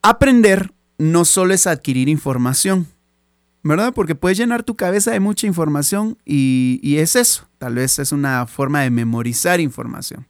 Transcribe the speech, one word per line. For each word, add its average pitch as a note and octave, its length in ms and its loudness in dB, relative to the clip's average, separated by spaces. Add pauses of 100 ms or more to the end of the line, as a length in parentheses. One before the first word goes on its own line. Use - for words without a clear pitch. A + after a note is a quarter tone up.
Aprender A3 720 4 (240)
no E3 300 2
solo F#3 260 2
es F#3+ 140 2
adquirir C3 420 -2
información, D3 760 -2 (760)
¿verdad? F#3+ 300 0
Porque E3+ 220 -2
puedes F#3 240 0
llenar A#3 240 0
tu A3+ 120 -6
cabeza G3+ 360 -2
de G#3+ 100 -2
mucha G#3 260 -2
información E3+ 800 -2
y, C3 580 0
y C#3+ 140 0
es D#3+ 180 0
eso. A#3+ 320 0 (120)
Tal B2 160 -8
vez C3 240 -2
es C#3 120 -4
una C3+ 360 -2
forma C#3 340 -2
de C3 80 0
memorizar A#2+ 720 0
información. A#2+ 680 -8